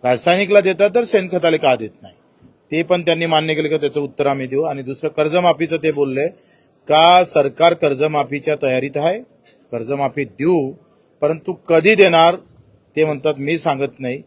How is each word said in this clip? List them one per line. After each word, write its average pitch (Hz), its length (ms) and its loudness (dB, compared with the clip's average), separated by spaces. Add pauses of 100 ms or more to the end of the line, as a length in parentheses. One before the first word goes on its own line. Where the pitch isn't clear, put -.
रासायनिकला 180 560 0
देता 190 280 0
तर 233 180 0
शेण 190 260 -2
खताले 165 240 0
का 143 200 2
देत 110 140 -10 (120)
नाही - 120 -20 (580)
ते 160 100 -2
पण 175 200 -2
त्यांनी 165 240 0
मान्य 160 280 0
केलं 156 140 -2
का 151 80 -2
त्याचं 147 240 -2
उत्तर 143 260 -4
आम्ही 139 200 -2
देऊ. 135 160 -4
आणि 143 200 -6
दुसरं 135 280 -8
कर्जमाफीचं 160 680 0
ते 156 160 -2
बोलले 143 360 -2 (600)
का 170 360 6
सरकार 160 500 2
कर्जमाफीच्या 147 880 -2
तयारीत 131 340 -2
आहे, 170 240 -2 (520)
कर्जमाफी 135 520 -4
देऊ, 139 480 -2 (480)
परंतु 156 320 -4
कधी 170 420 2
देणार 175 420 6 (600)
ते 151 80 2
म्हणतात 151 340 -4
मी 147 200 -4
सांगत 139 420 -4
नाही. 131 260 -8